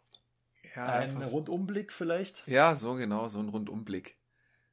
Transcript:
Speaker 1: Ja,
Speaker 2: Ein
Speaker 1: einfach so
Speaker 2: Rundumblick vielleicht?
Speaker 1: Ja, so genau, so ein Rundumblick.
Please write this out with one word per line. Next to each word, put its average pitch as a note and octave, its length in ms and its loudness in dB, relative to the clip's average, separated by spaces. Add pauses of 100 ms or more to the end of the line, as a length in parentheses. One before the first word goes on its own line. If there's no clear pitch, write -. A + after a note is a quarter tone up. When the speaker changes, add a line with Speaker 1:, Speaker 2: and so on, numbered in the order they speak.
(760)
Speaker 1:
Ja, B2 100 -4
Speaker 2:
Ein B2 160 2
Speaker 1:
einfach C3+ 220 -4
so B2 120 -2
Speaker 2:
Rundumblick F#3 560 -2
vielleicht? F3 540 -4
Speaker 1:
Ja, D3 300 8
so A#2+ 180 -2
genau, A2+ 340 -2
so G#2 120 -6
ein G#2+ 80 -2
Rundumblick. G#2 680 -6 (560)